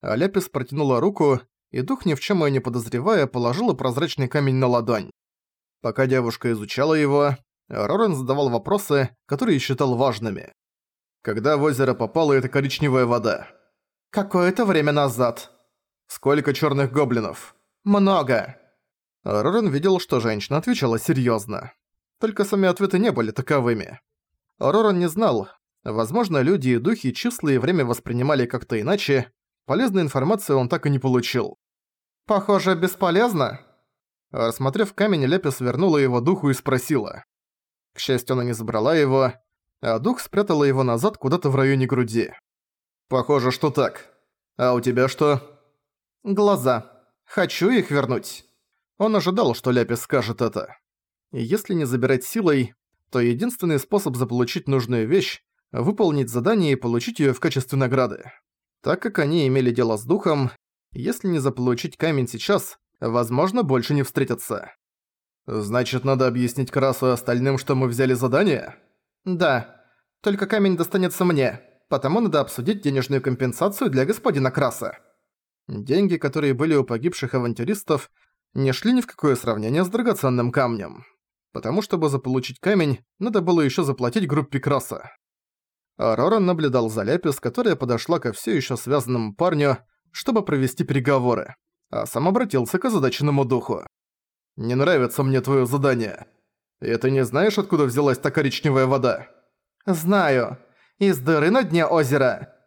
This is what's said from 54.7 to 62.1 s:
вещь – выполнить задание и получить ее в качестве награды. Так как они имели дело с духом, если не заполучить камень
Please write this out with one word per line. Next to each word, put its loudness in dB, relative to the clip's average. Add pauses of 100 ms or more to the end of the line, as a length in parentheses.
вещь – 0 (300)
выполнить 0
задание 0
и 2
получить -4
ее 2
в -6
качестве -2
награды. -2 (500)
Так -2
как -2
они 2
имели 2
дело 0
с -8
духом, 0 (400)
если -4
не 0
заполучить -2
камень 0